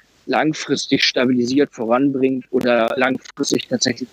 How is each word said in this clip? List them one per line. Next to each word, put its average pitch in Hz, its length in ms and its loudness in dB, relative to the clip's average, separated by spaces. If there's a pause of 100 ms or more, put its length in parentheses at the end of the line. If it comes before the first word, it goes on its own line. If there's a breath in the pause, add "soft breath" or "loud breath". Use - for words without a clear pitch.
(280 loud breath)
langfristig 139 760 0
stabilisiert 127 680 0
voranbringt 131 800 0
oder 120 460 2
langfristig - 720 -2
tatsächlich 127 440 -2